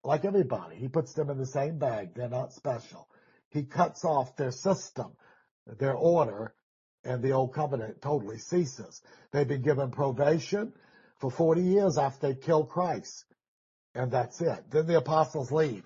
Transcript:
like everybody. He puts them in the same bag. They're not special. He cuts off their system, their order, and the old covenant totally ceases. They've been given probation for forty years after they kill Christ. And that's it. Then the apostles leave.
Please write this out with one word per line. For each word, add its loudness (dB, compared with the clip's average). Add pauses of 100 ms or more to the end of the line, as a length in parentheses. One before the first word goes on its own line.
like 2
everybody. 0
He -8
puts -2
them -2
in -4
the -4
same -4
bag. -2
They're -6
not -6
special. -8 (420)
He -4
cuts -2
off 0
their -2
system, -2 (680)
their 0
order, 2 (500)
and -4
the 0
old 2
covenant -4
totally -4
ceases. -4 (300)
They've 0
been -2
given 2
probation 0 (460)
for -4
forty 4
years 4
after 0
they 0
kill 2
Christ. -4 (680)
And -2
that's -2
it. -2
Then 2
the 6
apostles 2
leave. 0